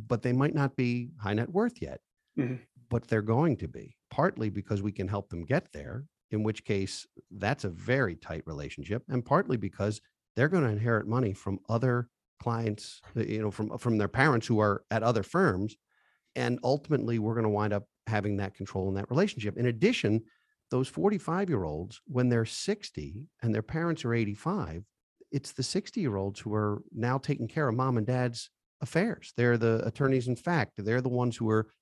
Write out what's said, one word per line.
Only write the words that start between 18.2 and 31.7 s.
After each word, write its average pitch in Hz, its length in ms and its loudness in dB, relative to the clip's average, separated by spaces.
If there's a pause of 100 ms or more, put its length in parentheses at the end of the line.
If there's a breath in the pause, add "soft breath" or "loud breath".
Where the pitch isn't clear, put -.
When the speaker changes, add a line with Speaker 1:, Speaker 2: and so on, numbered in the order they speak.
Speaker 1:
that 98 160 -4
control 98 340 -4
in 95 60 -2
that 98 160 -4
relationship." 123 480 0
In 123 80 2
addition, 113 560 2 (480 soft breath)
those 127 180 0
forty-five-year-olds, 156 1160 -2
when 123 240 2
they're 117 160 2
sixty 131 800 -8 (160)
and 113 120 0
their 110 80 -2
parents 160 440 -4
are 117 80 2
eighty-five, 104 680 -2 (480)
it's - 220 -4
the - 100 -6
sixty-year-olds 104 800 -2
who 104 140 -4
are 104 280 0 (120)
now 120 240 0
taking 131 280 -2
care 147 220 0
of 113 60 2
mom 127 240 2
and 104 80 0
dad's 123 420 -2 (320)
affairs. 180 560 -2
They're 120 220 6
the 113 280 4
attorneys 131 400 2
in 123 80 0
fact. 156 440 0
They're 110 220 0
the 127 80 -2
ones 123 280 0
who 113 140 0
are 110 180 2 (140)